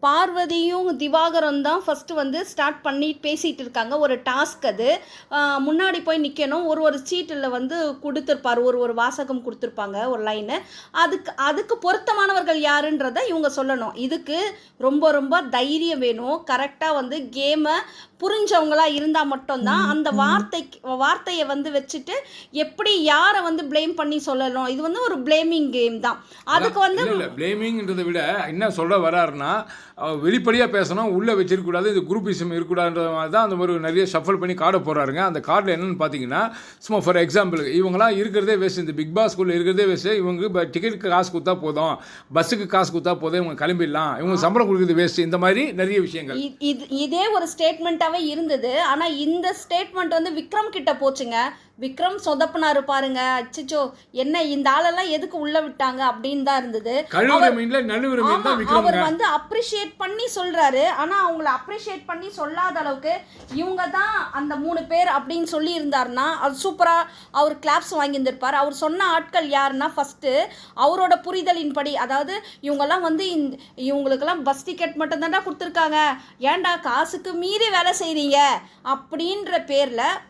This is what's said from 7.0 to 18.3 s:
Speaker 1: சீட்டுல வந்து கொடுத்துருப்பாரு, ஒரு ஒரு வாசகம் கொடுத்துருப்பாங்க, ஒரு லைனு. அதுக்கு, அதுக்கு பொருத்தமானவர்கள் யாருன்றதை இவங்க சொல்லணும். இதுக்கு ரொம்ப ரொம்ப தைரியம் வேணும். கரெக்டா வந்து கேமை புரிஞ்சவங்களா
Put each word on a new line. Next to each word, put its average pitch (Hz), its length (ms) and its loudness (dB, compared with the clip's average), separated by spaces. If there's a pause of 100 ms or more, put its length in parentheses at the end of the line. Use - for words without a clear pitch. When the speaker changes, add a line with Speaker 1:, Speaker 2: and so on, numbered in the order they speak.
Speaker 1:
சீட்டுல 311 380 -4
வந்து 262 440 -4
கொடுத்துருப்பாரு, 269 680 -2
ஒரு 247 160 2
ஒரு 240 160 0
வாசகம் 254 480 -2
கொடுத்துருப்பாங்க, 220 680 -6
ஒரு 233 140 -2
லைனு. 214 360 -4 (320)
அதுக்கு, 339 460 0
அதுக்கு 302 420 0
பொருத்தமானவர்கள் 381 840 2
யாருன்றதை 294 580 2 (100)
இவங்க 320 280 0
சொல்லணும். 262 380 -2
இதுக்கு 311 640 -4 (200)
ரொம்ப 294 320 4
ரொம்ப 285 320 2
தைரியம் 285 560 0
வேணும். 247 520 -2
கரெக்டா 277 440 0
வந்து 269 240 -4
கேமை 294 560 0 (460)
புரிஞ்சவங்களா 339 720 2